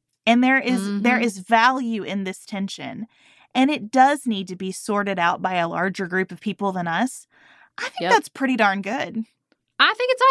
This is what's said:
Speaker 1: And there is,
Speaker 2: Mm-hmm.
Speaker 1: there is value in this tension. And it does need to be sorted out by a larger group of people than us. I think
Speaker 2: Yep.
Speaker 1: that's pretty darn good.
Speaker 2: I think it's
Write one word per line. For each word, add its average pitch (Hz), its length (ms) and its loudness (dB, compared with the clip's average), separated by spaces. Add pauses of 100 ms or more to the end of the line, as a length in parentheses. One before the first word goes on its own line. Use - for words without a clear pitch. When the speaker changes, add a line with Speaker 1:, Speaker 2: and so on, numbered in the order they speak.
(260)
Speaker 1:
And 240 180 6
there 262 160 4
is, 240 200 0
Speaker 2:
Mm-hmm. 202 220 -4
Speaker 1:
there 240 180 2
is 220 180 -2
value 233 640 2
in 196 220 -4
this 185 200 -8
tension. 202 600 -8 (480)
And 262 160 4
it 220 200 -4
does 269 360 4
need 196 220 -4
to 185 80 -10
be 190 140 -6
sorted 202 480 -2
out 175 220 2
by 185 140 -2
a 170 140 0
larger 175 380 -2
group 185 240 -2
of 175 100 -14
people 202 320 -4
than 180 140 -4
us. 180 400 -4 (520)
I - 60 -8
think 523 180 -10
Speaker 2:
Yep. 170 80 -2
Speaker 1:
that's 427 180 2
pretty 262 280 -2
darn 196 260 2
good. 226 420 -6 (540)
Speaker 2:
I 320 160 4
think 494 180 -2
it's 508 180 0